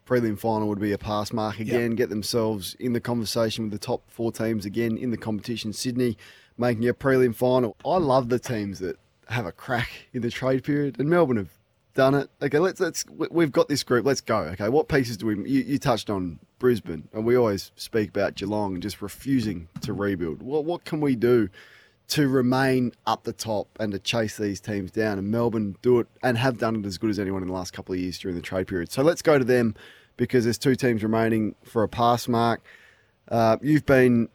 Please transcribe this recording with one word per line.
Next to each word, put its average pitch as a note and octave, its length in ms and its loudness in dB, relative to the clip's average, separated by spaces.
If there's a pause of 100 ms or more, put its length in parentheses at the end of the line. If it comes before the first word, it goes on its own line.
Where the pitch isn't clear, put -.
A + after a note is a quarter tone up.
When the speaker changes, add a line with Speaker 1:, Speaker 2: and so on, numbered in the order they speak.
Speaker 1:
prelim A2+ 320 0
final A2 300 0
would G2+ 100 -2
be G2+ 140 0
a G2 40 -2
pass G#2 360 -4
mark G#2+ 260 -4
Speaker 2:
Yeah. A2+ 60 -6
Speaker 1:
again, A#2+ 260 0
get A#2 180 0
themselves G#2+ 720 -4
in A#2+ 140 -4
the A#2 80 -2
conversation A2+ 640 -2
with G#2 80 -8
the G#2 120 -10
top - 220 -4
four A#2 240 -4
teams A2 340 -4
again A2+ 320 -2
in B2+ 140 -4
the A2 60 -4
competition. A2 560 -6
Sydney B2 440 -2 (400)
making A#2+ 300 0
a A#2+ 60 2
prelim B2+ 420 2
final. B2+ 400 2 (100)
I F3 120 2
love C3+ 320 2
the B2 100 2
teams G2+ 400 -6
that F#2 180 -6 (300)
have A2+ 180 -4
a E2+ 60 -8
crack - 640 -6
in B2 100 -6
the A#2 80 -2
trade C3 320 0
period, C#3+ 360 -2
and C#3+ 100 0
Melbourne D#3+ 280 4
have F#2 120 -4 (440)
done C3+ 220 4
it. C#3 140 -2 (120)
Okay, C#3+ 160 2
let's, F3+ 220 2
let's, E3+ 300 -2
we, D3+ 200 -6
we've D#3+ 220 2
got E3+ 160 4
this C#3 160 -2
group. A#2+ 220 2
Let's C3+ 160 2
go. A2+ 160 0
Okay, F#2 320 -2
what D3 180 2
pieces A#2+ 300 0
do A2+ 100 -4
we? G#2 80 0 (120)
You, C3+ 140 2
you C3+ 160 -2
touched A#2+ 320 -2
on F2+ 300 -4 (180)
Brisbane, F2+ 560 0
and A2 120 -4
we B2 100 4
always A2 400 0
speak G#2+ 340 -4
about G2 260 -2
Geelong G2+ 380 -4
and F2+ 80 -8
just F#2+ 200 -10
refusing G#2 640 -4 (140)
to G#2+ 120 -6
rebuild. F#2 480 -2
What, C#3+ 240 -4
what F3 200 -6
can D#3 160 -4
we C#3+ 140 2
do A#2 340 4 (600)
to D3 180 2
remain C3 640 2 (120)
up A2 180 -2
the A#2 100 -6
top G#2+ 340 -6 (120)
and G#2+ 120 -2
to G2 80 -4
chase A2 380 -2
these G2+ 220 -2
teams G2+ 320 -6
down? A2 260 0
And G2 120 -2
Melbourne A2 520 0
do B2 180 6
it G#2+ 80 -2 (140)
and B2 160 2
have B2 200 0
done A2+ 200 0
it G2+ 80 -4
as F#2+ 120 -8
good A2 120 -2
as G2+ 100 -2
anyone F#2+ 220 -2
in F2+ 60 -6
the F#2 60 -4
last F#2 200 -8
couple F#2+ 200 -10
of F#2 60 -2
years F2+ 180 -4
during F2+ 180 -6
the F2 60 -6
trade F#2 260 -4
period. F2 240 -4
So - 120 0
let's E3+ 180 2
go D3+ 160 4
to B2+ 80 2
them A#2+ 300 4 (420)
because B2 280 2
there's A#2 120 0
two C3 180 2
teams A2+ 280 0
remaining A2 600 0
for A2+ 200 0
a G2 60 0
pass A#2+ 380 2
mark. A#2 340 2 (680)
Uh, A2+ 320 4
you've C#3+ 240 2
been B2 500 6